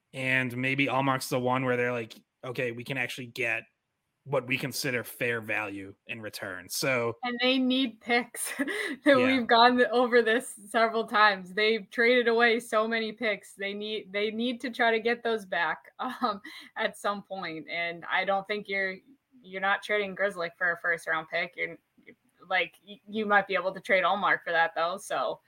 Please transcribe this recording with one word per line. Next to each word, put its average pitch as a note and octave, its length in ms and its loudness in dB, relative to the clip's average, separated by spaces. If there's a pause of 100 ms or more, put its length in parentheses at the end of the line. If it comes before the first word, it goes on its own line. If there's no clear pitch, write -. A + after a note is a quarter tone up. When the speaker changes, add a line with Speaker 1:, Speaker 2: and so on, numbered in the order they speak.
(140)
Speaker 1:
and C3 420 0
maybe C3+ 300 0
Ullmark's C3 420 0
the C3 100 0
one B2+ 260 0
where B2 120 2
they're B2 160 0
like, A2+ 220 -6 (300)
"Okay, B2 280 -4
we A#2+ 120 -10
can C3+ 140 -6
actually B2 280 -6
get A#2 360 -4 (640)
what C3 220 -2
we C3 120 -2
consider B2 460 -4
fair A#2+ 360 -4
value G2+ 540 -6 (120)
in A#2 140 -12
return." F#2 480 -10
So A#2+ 540 -2
Speaker 2:
And A#3+ 200 -6
they C4 160 2
need B3+ 420 0
picks. - 580 -4
<laughs> F4 460 -4
That C#4+ 140 8
Speaker 1:
Yeah. B3 80 4
Speaker 2:
we've C4 200 2
gone B3 300 8
th-, B3 160 4
over A#3+ 280 6
this A3+ 340 2 (140)
several A3+ 360 2
times. G3+ 500 4
They've G#3+ 360 2
traded A#3+ 380 4
away A#3 320 4
so A3 280 0
many A3+ 240 -2
picks. G#3+ 420 -6
They G3 180 -6
need, G#3 400 -8
they G#3 180 0
need A#3 320 -4
to B3+ 80 -6
try A#3 200 2
to A3+ 100 2
get A#3 220 0
those A3 240 -2
back, E3+ 460 -4
<laughs> - 60 -20
um, A3+ 420 -4 (360)
at G#3+ 220 -4
some G3+ 240 -4
point. E3+ 480 -10
And E3+ 420 -4
I F#3 120 0
don't G3 220 0
think G#3 220 -6
you're, F#3+ 280 -4 (460)
you're F#3 180 -10
not G3+ 220 0
trading G3+ 340 -2
Grzelcyk F#3 420 -2
for F3 140 0
a E3+ 60 -4
first E3 280 -4
round D#3+ 220 -4
pick. F3 280 -4
You're, E3 200 -6 (760)
like, F3+ 240 -2 (120)
y-, G3+ 220 -20
you G#3+ 180 -2
might G3+ 200 4
be F#3+ 80 -4
able F3+ 180 0
to F#3 80 -10
trade F#3 240 2
Ullmark F3 400 2
for E3+ 60 -6
that E3 240 2
though. E3+ 260 -2
So C#3+ 480 -4